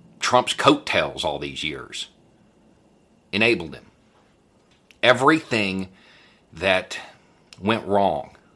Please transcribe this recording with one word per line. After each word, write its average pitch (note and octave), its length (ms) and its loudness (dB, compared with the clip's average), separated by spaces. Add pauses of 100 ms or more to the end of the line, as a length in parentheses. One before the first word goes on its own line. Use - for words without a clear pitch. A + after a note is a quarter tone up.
(200)
Trump's - 320 2
coattails F#2+ 720 0
all D2 140 -4
these C#2+ 260 -10
years. C#2 440 -10 (1200)
Enabled G2+ 420 0
him. - 120 -20 (1160)
Everything A#2 840 2 (640)
that E3 460 0 (600)
went G2+ 280 -2
wrong, F#2+ 500 0 (200)